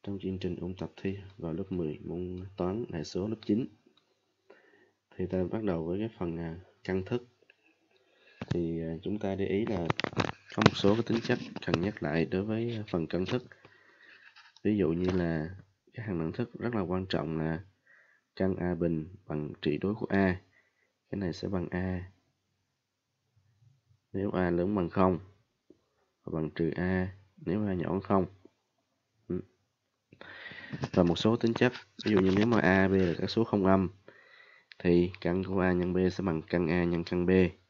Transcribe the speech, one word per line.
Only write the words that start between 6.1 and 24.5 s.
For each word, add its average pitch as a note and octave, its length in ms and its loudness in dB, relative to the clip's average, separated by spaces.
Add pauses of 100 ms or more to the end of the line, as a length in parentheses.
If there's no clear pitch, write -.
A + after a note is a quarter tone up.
phần, E2 180 -4
à, E2 220 -6 (260)
căn F#2+ 200 -2
thức. A#2+ 240 -6 (1200)
Thì, E2 320 -2
à, E2 220 -6
chúng G#2 160 -4
ta G2 160 -2
để F#2+ 120 -2
ý G2+ 200 0
là F#2+ 200 -2 (680)
có G#2+ 100 2
một G#2 100 6
số G2 200 6
cái A#2 120 2
tính A2+ 160 2
chất A#2+ 160 0 (280)
cần E2 140 2
nhắc G2+ 220 -2
lại D#2+ 220 2
đối F#2+ 180 -2
với A2 460 -4
phần E2 180 -2
căn F2+ 200 -2
thức. B2 160 -2 (1200)
Ví G#2+ 140 2
dụ F2+ 120 4
như F2 220 2
là E2+ 400 0 (440)
cái A2 120 -8
hàng F#2 120 -2
đẳng D#2+ 140 -2
thức - 260 -6
rất A#2+ 160 -4
là G#2+ 60 0
quan F#2 260 -2
trọng D#2+ 320 -2
là D#2+ 220 -2 (760)
căn F#2+ 200 0
A F2 180 -2
bình E2+ 340 0 (180)
bằng D2+ 260 -6 (100)
trị D2 160 0
đối G2+ 160 -2
của A2 160 -6
A. F#2+ 300 4 (720)
Cái G2+ 100 -4
này F2+ 120 -2
sẽ F#2 160 -6
bằng F#2 220 -2
A F#2 400 -4 (2000)
nếu G2 180 -2
A F2+ 200 2